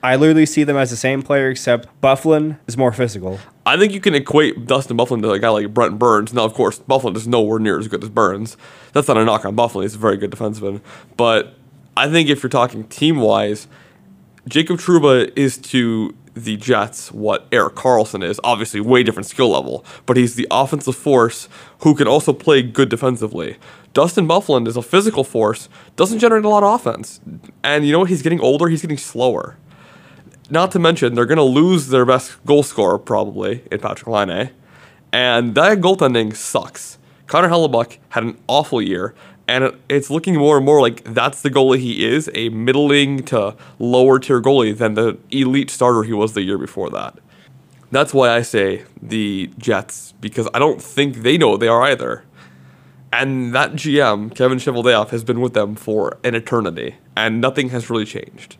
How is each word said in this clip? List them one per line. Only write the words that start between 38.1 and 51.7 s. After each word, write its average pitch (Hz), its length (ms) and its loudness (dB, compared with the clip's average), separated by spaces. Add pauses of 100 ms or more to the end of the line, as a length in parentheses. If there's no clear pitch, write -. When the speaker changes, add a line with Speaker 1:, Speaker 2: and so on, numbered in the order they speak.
Speaker 2:
had 113 140 -4
an 117 140 -8 (100)
awful 135 340 0
year, 92 320 -4 (340)
and 127 160 0
it, - 100 -2 (140)
it's 139 220 -2
looking 165 240 -2
more 147 240 4
and 135 80 2
more 147 160 6
like 113 220 -2
that's 120 360 -4
the 147 80 -2
goalie 131 300 4
he 123 280 -4
is, 151 280 -2
a 113 160 -4
middling 139 760 0
to 107 300 -2 (220)
lower-tier 127 640 4
goalie 120 340 2
than 110 160 -2
the 110 240 0 (140)
elite 135 400 0
starter 123 320 2
he 110 100 -4
was 107 220 -2
the 104 80 -2
year 95 160 -4
before 80 320 -8
that. 50 280 -10 (720)
That's 143 220 0
why 127 200 4
I 117 100 2
say 98 420 -2 (160)
the 104 560 -6
Jets, - 640 -6
because 110 320 -6
I 117 60 -2
don't 143 240 0
think 139 360 -4
they 127 200 2
know 147 100 4
what 107 120 2
they 113 80 2
are 117 140 4